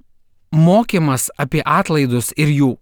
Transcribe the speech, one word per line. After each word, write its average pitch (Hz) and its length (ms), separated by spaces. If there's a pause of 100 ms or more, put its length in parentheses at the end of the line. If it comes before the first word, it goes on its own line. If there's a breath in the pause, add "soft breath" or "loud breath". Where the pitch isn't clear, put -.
(520)
mokymas 160 840
apie 147 260
atlaidus 143 720
ir 151 160
jų 139 180 (120)